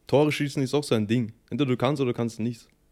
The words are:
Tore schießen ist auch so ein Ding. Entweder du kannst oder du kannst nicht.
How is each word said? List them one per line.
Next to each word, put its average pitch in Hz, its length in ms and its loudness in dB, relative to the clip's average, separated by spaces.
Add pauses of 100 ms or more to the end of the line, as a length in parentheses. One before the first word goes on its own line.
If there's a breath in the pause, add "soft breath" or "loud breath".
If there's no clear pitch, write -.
Tore 147 260 4
schießen 143 300 -2
ist 127 120 -2
auch 147 100 2
so 135 100 0
ein 107 120 0
Ding. 113 260 0 (180)
Entweder 127 200 0
du 123 60 0
kannst 135 260 0
oder 120 100 0
du - 40 -6
kannst 117 240 -4
nicht. 117 260 -6 (260)